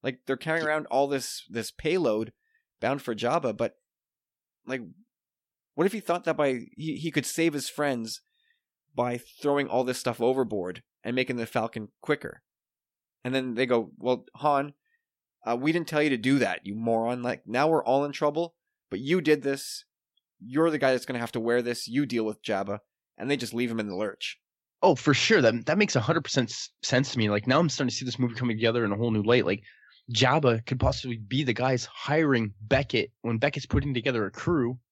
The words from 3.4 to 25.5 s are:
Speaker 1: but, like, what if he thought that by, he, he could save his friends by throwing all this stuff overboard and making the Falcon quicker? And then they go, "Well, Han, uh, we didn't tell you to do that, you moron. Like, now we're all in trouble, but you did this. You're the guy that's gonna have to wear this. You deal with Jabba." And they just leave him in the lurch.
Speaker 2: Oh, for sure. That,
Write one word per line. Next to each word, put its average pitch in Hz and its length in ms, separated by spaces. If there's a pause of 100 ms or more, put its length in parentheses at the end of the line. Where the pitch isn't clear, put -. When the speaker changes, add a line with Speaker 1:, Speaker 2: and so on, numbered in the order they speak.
Speaker 1:
but, 113 180 (880)
like, 127 160 (960)
what 160 100
if 202 80
he 220 60
thought 175 260
that 165 120
by, 135 280 (100)
he, 156 220
he 156 120
could 139 160
save 165 280
his 139 160
friends 127 520 (720)
by 123 240 (240)
throwing 143 260
all 123 160
this 123 140
stuff 120 240
overboard 113 640 (200)
and 120 120
making 127 220
the 113 80
Falcon 110 420 (140)
quicker? - 420 (800)
And 127 100
then 131 220
they 127 100
go, 117 320
"Well, 123 280 (100)
Han, 143 380 (720)
uh, 120 140
we 147 120
didn't 165 160
tell 151 160
you 151 60
to 131 80
do 131 220
that, 95 260
you 98 100
moron. 117 480
Like, - 240
now 127 200
we're 160 160
all 135 220
in 143 60
trouble, 156 440 (340)
but 98 100
you 160 220
did 151 200
this. 135 440 (540)
You're 143 300
the 151 80
guy 135 140
that's 123 140
gonna 123 140
have 117 120
to 123 80
wear 120 220
this. 117 260
You 131 180
deal 117 200
with 107 180
Jabba." 101 360 (380)
And 123 140
they 143 60
just 117 160
leave 117 180
him 113 80
in 104 80
the 98 100
lurch. 101 400 (440)
Speaker 2:
Oh, 175 140
for 139 180
sure. 190 280
That, 117 240